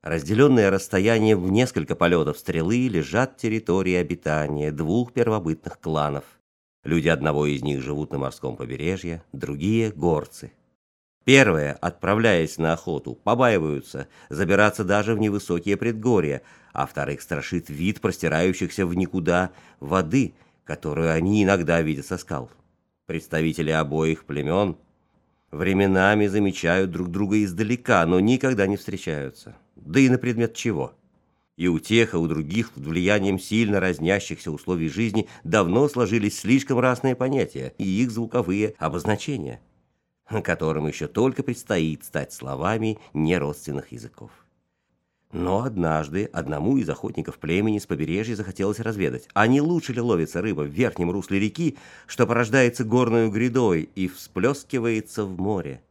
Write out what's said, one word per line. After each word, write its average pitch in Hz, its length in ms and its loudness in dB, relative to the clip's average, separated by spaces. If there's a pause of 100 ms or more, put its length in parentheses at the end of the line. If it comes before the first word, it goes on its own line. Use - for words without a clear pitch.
Разделённые 104 640 4
расстоянием 104 720 2
в 90 100 -2
несколько 101 440 0
полётов 82 420 2
стрелы 95 520 -2
лежат 101 480 -2
территории 95 580 0
обитания 76 760 -2
двух 85 400 -2
первобытных 104 680 -2
кланов. 73 460 -2 (580)
Люди 80 240 0
одного 76 400 2
из 73 160 -2
них 71 180 -2
живут 73 300 -6
на 69 80 -6
морском 65 360 -8
побережье, 82 760 -8
другие — 98 640 -2
горцы. - 560 -2 (720)
Первые, 98 480 6
отправляясь 87 880 0
на 80 140 2
охоту, 76 420 -6
побаиваются 85 920 0 (220)
забираться 98 540 2
даже 101 320 0
в - 20 -4
невысокие 101 580 0
предгорья, 107 680 0 (280)
а - 140 -2
вторых 69 340 -6
страшит 80 520 -6
вид 87 280 -2
простирающихся 90 880 -2
в 87 80 -4
никуда 90 600 0 (260)
воды, 85 560 0 (300)
которую 78 460 -2
они 95 320 2
иногда 85 380 4
видят 76 240 -4
со 90 140 -6
скал. - 320 -10 (560)
Представители 80 640 -2
обоих 80 540 0
племён 78 520 -2 (720)
временами 95 800 4
замечают 95 640 0
друг 90 180 -6
друга 101 340 0
издалека, 104 640 0
но 90 140 4
никогда 120 480 2
не 101 100 0
встречаются. 76 800 -10 (200)
Да - 240 -2
и 135 100 6
на 123 80 4
предмет 117 360 -2
чего? 80 400 -4 (640)
И 85 100 0
у 85 120 4
тех, 113 340 4
и 87 40 0
у 82 100 2
других 78 440 -4
под 69 140 -14
влиянием 95 520 0
сильно 104 420 0
разнящихся 90 720 -2
условий 82 380 -4
жизни 104 380 -2 (160)
давно 101 460 4
сложились 107 500 0
слишком 131 400 2
разные 127 360 0
понятия 127 640 -2
и - 60 -6
их 101 260 2
звуковые 107 680 -2
обозначения, 80 840 -4 (840)
которым 78 440 0
ещё 76 200 -6
только 131 360 0
предстоит 82 600 -2
стать - 300 -8
словами 104 640 -4 (160)
неродственных 73 760 -2
языков. 57 400 -18 (1000)
Но 90 320 0
однажды 85 680 -2
одному 78 460 -2
из 80 120 -2
охотников - 480 -8
племени 101 420 0
с - 60 -10
побережья 90 500 -4
захотелось 98 440 -4
разведать, 98 540 -4
а 104 140 4
не 131 120 6
лучше 160 320 0
ли 117 80 -4
ловится 90 420 0
рыба 95 200 -2
в 73 80 -4
верхнем 87 420 0
русле 98 280 -2
реки, 117 380 -2 (300)
что - 180 2
порождается 120 600 2
горною 117 440 4
грядой 113 680 2
и 95 120 -2
всплёскивается 113 1160 -4
в 92 120 -10
море. 87 540 -4